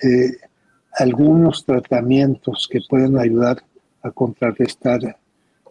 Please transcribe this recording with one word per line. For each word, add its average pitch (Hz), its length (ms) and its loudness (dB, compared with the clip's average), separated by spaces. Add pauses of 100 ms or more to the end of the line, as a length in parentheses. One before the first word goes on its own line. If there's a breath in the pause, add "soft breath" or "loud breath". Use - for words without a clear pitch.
eh, 127 280 2 (640)
algunos 151 720 2
tratamientos 127 1040 -2
que 120 180 -2
pueden 131 300 2
ayudar 120 440 0 (400)
a 117 80 -10
contrarrestar, 120 1080 -4 (520)